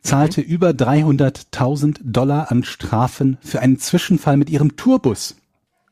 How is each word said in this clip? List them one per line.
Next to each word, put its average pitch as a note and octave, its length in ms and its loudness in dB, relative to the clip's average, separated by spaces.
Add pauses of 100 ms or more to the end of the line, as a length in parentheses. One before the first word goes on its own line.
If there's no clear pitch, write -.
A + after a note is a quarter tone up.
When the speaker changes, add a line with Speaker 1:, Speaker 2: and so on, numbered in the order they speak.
Speaker 1:
zahlte D3 380 0
Speaker 2:
Mhm. C#3 80 -6
Speaker 1:
über E3+ 240 2
dreihunderttausend C#3 1300 0
Dollar C#3 480 -2
an A#2+ 140 2
Strafen B2+ 760 -2
für - 200 -8
einen C3 180 2
Zwischenfall - 580 0
mit D3+ 140 0
ihrem D3 260 0
Tourbus. - 600 0 (560)